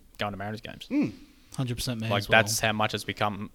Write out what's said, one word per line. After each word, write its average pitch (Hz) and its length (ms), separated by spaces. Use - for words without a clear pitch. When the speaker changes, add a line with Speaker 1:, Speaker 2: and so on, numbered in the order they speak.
Speaker 1:
going 104 160
to 95 40
Mariners 104 240
games. - 300
Speaker 2:
Mm. 233 220
Speaker 3:
Hundred 123 200
percent 117 260
me 113 80
Speaker 1:
Like, 101 140
Speaker 3:
as - 60
well. 110 120
Speaker 1:
that's 110 180
how 110 140
much 107 200
it's 107 100
become, 104 500